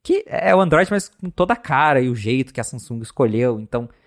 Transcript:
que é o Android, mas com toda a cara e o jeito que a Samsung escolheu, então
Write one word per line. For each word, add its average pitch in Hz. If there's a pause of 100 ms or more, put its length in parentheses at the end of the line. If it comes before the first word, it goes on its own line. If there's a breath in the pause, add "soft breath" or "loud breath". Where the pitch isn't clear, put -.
que 392
é 190
o 190
Android, 175
mas 202
com -
toda 180
a 240
cara 143
e 127
o 123
jeito 120
que -
a -
Samsung 117
escolheu, 113
então 120 (180)